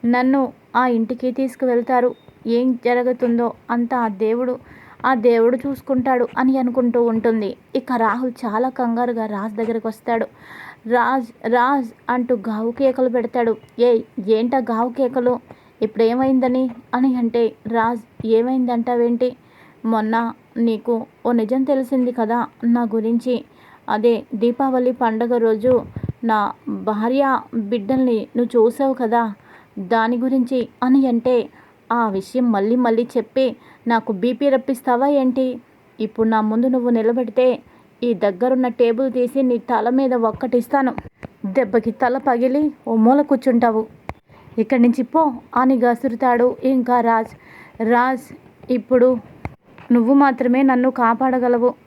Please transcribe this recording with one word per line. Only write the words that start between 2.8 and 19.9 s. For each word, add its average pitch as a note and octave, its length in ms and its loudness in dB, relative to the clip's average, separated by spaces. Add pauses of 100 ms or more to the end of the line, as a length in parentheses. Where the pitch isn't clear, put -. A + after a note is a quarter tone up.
జరుగుతుందో A#3+ 680 0 (240)
అంతా A#3+ 260 -2
ఆ A#3 200 -2
దేవుడు, A#3+ 360 -2 (500)
ఆ C4 160 0
దేవుడు A#3 380 4
చూసుకుంటాడు" B3+ 680 -2 (120)
అని C4 200 2
అనుకుంటూ B3 460 0
ఉంటుంది. A3+ 460 0 (260)
ఇక C4 180 -4
రాహుల్ A#3 400 -2
చాలా A#3+ 360 -4
కంగారుగా A#3+ 560 -2
రాజ్ G#3 300 -8
దగ్గరికి A3+ 320 -4
వస్తాడు. A3 400 -4 (580)
"రాజ్, A#3+ 440 0 (200)
రాజ్" B3 400 0 (200)
అంటూ B3 320 0
గావు A3 300 -4
కేకలు B3+ 380 0
పెడతాడు. A3+ 440 -2 (260)
"ఏయ్, A#3 220 4 (280)
ఏంటా A#3 380 2
గావు A#3 220 -2
కేకలు? B3 440 -2 (480)
ఇప్పుడేమైందని?" B3 840 0 (300)
అని B3+ 240 2
అంటే, A#3 260 0 (280)
"రాజ్, A3+ 320 -2 (300)
ఏమైందంటావేంటి? A#3+ 960 0 (540)
మొన్న A3 320 -2 (420)